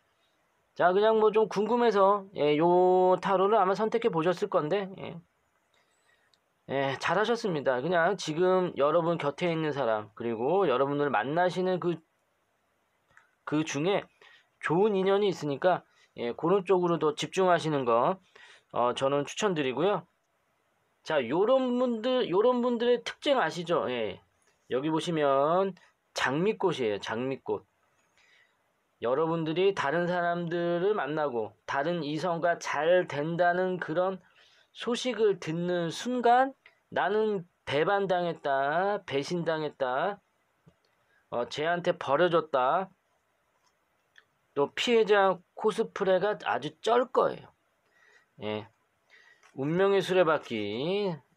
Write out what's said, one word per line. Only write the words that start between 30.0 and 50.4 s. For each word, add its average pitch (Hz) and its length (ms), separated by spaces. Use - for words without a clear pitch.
사람들을 175 840
만나고 143 720
다른 160 400
이성과 165 540
잘 170 500
된다는 175 680
그런 180 400
소식을 226 720
듣는 175 480
순간 247 640
나는 202 580
배반당했다, 175 1400
배신당했다, 151 1160
어, 120 180
쟤한테 175 480
버려졌다, 160 920
또 139 200
피해자 202 640
코스프레가 196 880
아주 127 340
쩔 240 320
거예요. 78 340
예. 107 280
운명의 180 460
수레바퀴. 156 1120